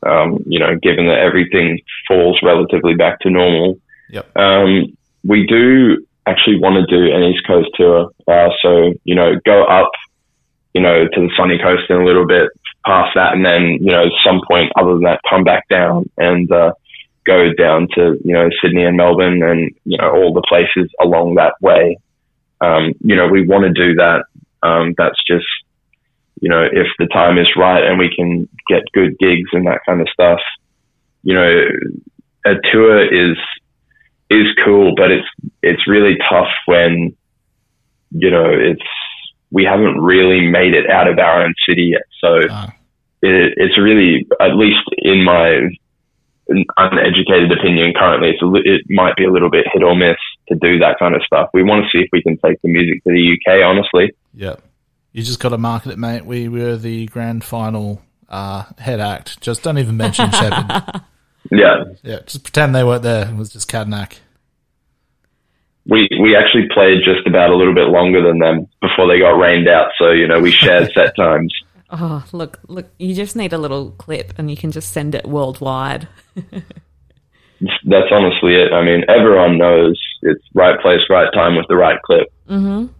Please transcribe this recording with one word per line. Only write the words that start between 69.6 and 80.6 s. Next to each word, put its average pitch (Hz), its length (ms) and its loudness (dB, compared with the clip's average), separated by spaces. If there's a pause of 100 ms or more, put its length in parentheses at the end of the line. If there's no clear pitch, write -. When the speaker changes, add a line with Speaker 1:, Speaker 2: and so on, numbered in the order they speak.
Speaker 1:
out. 85 320 2
So, 85 120 4
you 85 160 2
know, 82 120 2
we 87 120 2
shared 87 400 2
Speaker 2:
<laughs> - 40 -6
Speaker 1:
set 85 200 2
times. 82 380 -2 (380)
Speaker 3:
Oh, 160 400 -8
look, 170 360 -14
look, 180 300 -18
you 185 160 -8
just 202 220 -10
need 202 180 -6
a 165 40 -6
little 139 340 -8
clip - 460 -14
and 151 120 -8
you 147 80 -10
can 160 140 -10
just - 220 -14
send 151 200 -8
it - 140 -8
worldwide. 135 800 -8 (280)
<laughs> - 0 - (1500)
Speaker 1:
That's 98 260 2
honestly 90 440 0
it. 90 180 2
I 85 100 0
mean, 87 260 0
everyone 95 480 4
knows 85 440 2 (200)
it's 80 220 -2 (100)
right 90 280 2